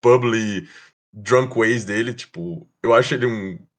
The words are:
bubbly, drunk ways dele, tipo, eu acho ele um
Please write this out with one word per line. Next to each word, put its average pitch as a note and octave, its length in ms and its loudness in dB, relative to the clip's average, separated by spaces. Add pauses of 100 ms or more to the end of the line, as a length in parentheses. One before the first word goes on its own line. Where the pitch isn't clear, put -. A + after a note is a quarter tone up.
bubbly, A2+ 640 2 (440)
drunk B2 460 0
ways A#2 280 0
dele, A2+ 280 -4
tipo, E2+ 540 -14 (140)
eu - 120 2
acho B2+ 200 2
ele B2 120 -2
um G2 340 -6 (200)